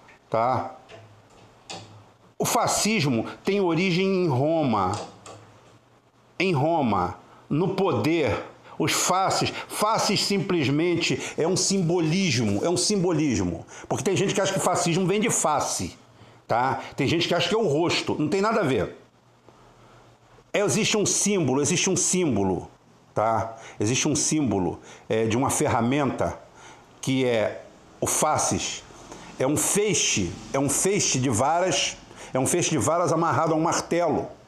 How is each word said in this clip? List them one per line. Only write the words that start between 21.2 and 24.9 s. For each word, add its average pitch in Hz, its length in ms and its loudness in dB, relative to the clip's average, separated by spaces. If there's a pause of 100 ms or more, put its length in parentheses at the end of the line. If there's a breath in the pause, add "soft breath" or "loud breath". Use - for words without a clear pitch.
existe 180 300 0
um 175 60 0
símbolo, 101 760 0 (420)
tá? 110 440 0 (220 loud breath)
Existe 127 300 0
um 143 60 0
símbolo, 101 680 0 (280 loud breath)